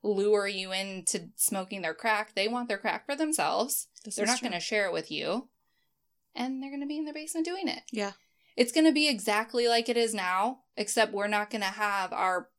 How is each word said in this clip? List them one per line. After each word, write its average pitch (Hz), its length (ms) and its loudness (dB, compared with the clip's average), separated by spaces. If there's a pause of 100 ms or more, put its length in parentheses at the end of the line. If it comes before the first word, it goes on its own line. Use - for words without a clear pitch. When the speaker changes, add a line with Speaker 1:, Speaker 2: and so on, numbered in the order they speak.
Speaker 1:
lure 202 460 4
you 190 240 -4
into 190 640 -4
smoking 190 460 -2
their 160 120 -2
crack. 214 400 -2
They 196 140 0
want 240 200 -4
their 202 100 -2
crack 202 280 -2
for 285 100 -2
themselves. 269 720 0 (180)
Speaker 2:
This 214 120 -10
Speaker 1:
They're 208 80 0
Speaker 2:
is 214 60 0
Speaker 1:
not 247 100 0
Speaker 2:
true. 247 80 -4
Speaker 1:
gonna 175 120 -4
share 208 260 0
it 175 60 -2
with 160 180 -4
you. 156 380 -4 (840)
And 262 260 -6
they're 277 120 -10
gonna 285 140 -6
be 294 120 -6
in 320 60 -2
their 302 100 -10
basement 320 320 -4
doing 359 220 -4
it. - 140 -4 (100)
Speaker 2:
Yeah. 202 200 -4 (440)
Speaker 1:
It's 240 160 4
gonna 320 200 6
be 302 160 4
exactly 226 600 0
like 233 200 4
it 233 80 2
is 226 180 2
now, 196 460 0 (160)
except 214 360 2
we're 202 160 0
not 208 220 0
gonna 214 160 -2
have 202 460 0
our 185 360 2 (100)